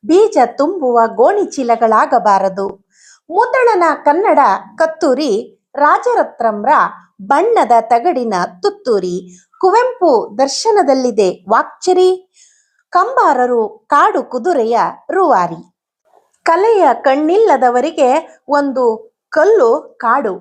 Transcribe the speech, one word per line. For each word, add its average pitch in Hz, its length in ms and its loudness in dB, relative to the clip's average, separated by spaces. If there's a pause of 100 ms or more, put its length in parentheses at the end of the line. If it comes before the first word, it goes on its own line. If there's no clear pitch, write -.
ಬೀಜ 381 400 2
ತುಂಬುವ 277 540 -2 (140)
ಗೋಣಿಚೀಲಗಳಾಗಬಾರದು. 226 1500 0 (640)
ಮುದ್ದಣನ 466 540 0 (200)
ಕನ್ನಡ 320 340 2 (380)
ಕತ್ತೂರಿ, 311 560 -2 (440)
ರಾಜರತ್ನಂರ 285 920 0 (540)
ಬಣ್ಣದ 294 580 0
ತಗಡಿನ 240 540 -2 (280)
ತುತ್ತೂರಿ, 202 540 -4 (440)
ಕುವೆಂಪು 415 500 2 (280)
ದರ್ಶನದಲ್ಲಿದೆ 262 920 0 (220)
ವಾಕ್ಚರಿ, 359 600 0 (840)
ಕಂಬಾರರು 320 680 0 (240)
ಕಾಡು 339 360 0
ಕುದುರೆಯ 226 560 -2 (320)
ರೂವಾರಿ. 220 500 0 (840)
ಕಲೆಯ 381 380 2 (180)
ಕಣ್ಣಿಲ್ಲದವರಿಗೆ 285 1080 0 (380)
ಒಂದು 277 360 -2 (440)
ಕಲ್ಲು 339 420 2 (280)
ಕಾಡು 233 420 -2